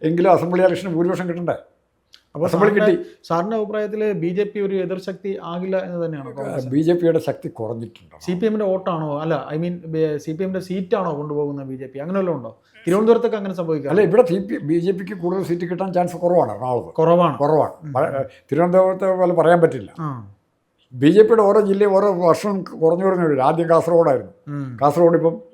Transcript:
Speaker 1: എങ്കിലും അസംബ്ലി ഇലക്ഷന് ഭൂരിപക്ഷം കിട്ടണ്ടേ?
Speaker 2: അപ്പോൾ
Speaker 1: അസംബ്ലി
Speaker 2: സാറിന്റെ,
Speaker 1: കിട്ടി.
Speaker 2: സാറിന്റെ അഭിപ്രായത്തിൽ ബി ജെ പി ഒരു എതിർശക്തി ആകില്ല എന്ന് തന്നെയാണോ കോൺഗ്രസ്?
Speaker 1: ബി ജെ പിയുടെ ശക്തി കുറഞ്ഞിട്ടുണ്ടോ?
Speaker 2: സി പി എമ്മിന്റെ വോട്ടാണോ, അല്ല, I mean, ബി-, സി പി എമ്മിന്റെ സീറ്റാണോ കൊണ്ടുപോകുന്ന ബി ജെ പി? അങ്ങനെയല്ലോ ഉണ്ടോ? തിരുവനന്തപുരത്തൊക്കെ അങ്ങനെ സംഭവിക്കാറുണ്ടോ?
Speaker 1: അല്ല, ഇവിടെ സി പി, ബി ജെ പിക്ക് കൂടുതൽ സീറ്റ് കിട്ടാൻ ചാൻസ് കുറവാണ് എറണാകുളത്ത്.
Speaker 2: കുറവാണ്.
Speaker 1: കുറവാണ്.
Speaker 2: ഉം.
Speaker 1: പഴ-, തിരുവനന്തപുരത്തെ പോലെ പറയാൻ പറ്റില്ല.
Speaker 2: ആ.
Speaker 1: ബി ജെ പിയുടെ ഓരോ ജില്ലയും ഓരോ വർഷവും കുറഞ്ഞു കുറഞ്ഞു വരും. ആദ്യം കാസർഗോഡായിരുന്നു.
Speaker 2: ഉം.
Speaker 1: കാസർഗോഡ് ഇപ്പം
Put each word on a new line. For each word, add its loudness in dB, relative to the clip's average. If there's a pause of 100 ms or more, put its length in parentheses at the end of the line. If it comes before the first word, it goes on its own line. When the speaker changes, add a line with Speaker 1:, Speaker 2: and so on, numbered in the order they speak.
Speaker 1:
എങ്കിലും 2
അസംബ്ലി 2
ഇലക്ഷന് 0
ഭൂരിപക്ഷം -2
കിട്ടണ്ടേ? -4 (840)
Speaker 2:
അപ്പോൾ -2
Speaker 1:
അസംബ്ലി 4
Speaker 2:
സാറിന്റെ, 2
Speaker 1:
കിട്ടി. -4 (140)
Speaker 2:
സാറിന്റെ -2
അഭിപ്രായത്തിൽ -4
ബി -4
ജെ -2
പി -6
ഒരു -2
എതിർശക്തി -6
ആകില്ല -6
എന്ന് -6
തന്നെയാണോ -10
കോൺഗ്രസ്? -8
Speaker 1:
ബി 0
ജെ 4
പിയുടെ 2
ശക്തി -6
കുറഞ്ഞിട്ടുണ്ടോ? -12
Speaker 2:
സി -6
പി 0
എമ്മിന്റെ -2
വോട്ടാണോ, -4
അല്ല, -4
I -4
mean, -4 (140)
ബി-, -2
സി -8
പി -6
എമ്മിന്റെ -6
സീറ്റാണോ -4
കൊണ്ടുപോകുന്ന -6
ബി -10
ജെ -12
പി? -16
അങ്ങനെയല്ലോ -2
ഉണ്ടോ? -12 (280)
തിരുവനന്തപുരത്തൊക്കെ 2
അങ്ങനെ -6
സംഭവിക്കാറുണ്ടോ? 0
Speaker 1:
അല്ല, 2
ഇവിടെ 8
സി -2
പി, -6
ബി -2
ജെ 0
പിക്ക് -10
കൂടുതൽ -4
സീറ്റ് -4
കിട്ടാൻ -6
ചാൻസ് -2
കുറവാണ് 2
എറണാകുളത്ത്. -4
Speaker 2:
കുറവാണ്. 2
Speaker 1:
കുറവാണ്. 2 (100)
Speaker 2:
ഉം. -12
Speaker 1:
പഴ-, -2 (300)
തിരുവനന്തപുരത്തെ 2
പോലെ 2
പറയാൻ 4
പറ്റില്ല. 0
Speaker 2:
ആ. -10 (640)
Speaker 1:
ബി 4
ജെ 10
പിയുടെ 6
ഓരോ 4
ജില്ലയും 2
ഓരോ 2
വർഷവും 0
കുറഞ്ഞു 0
കുറഞ്ഞു 2
വരും. 2
ആദ്യം 2
കാസർഗോഡായിരുന്നു. 4 (160)
Speaker 2:
ഉം. -10
Speaker 1:
കാസർഗോഡ് 4
ഇപ്പം 0 (140)